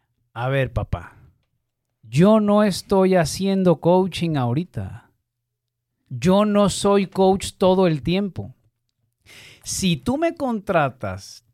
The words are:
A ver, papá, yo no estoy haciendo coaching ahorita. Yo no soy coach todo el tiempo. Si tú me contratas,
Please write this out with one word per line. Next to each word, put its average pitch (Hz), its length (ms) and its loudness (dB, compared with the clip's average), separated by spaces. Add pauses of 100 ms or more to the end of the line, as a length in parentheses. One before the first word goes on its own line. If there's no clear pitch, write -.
(340)
A 120 140 -6
ver, 135 240 -2
papá, 92 440 -8 (840)
yo 175 380 4
no 208 220 2
estoy 190 520 0
haciendo 185 680 0
coaching 170 560 0
ahorita. 120 720 -6 (1000)
Yo 180 360 2
no 202 240 2
soy 202 380 0
coach 190 520 0
todo 185 280 4
el 156 160 -2
tiempo. 175 520 -6 (1080)
Si 180 320 -2
tú 254 220 -4
me 330 160 -2
contratas, 170 1200 -4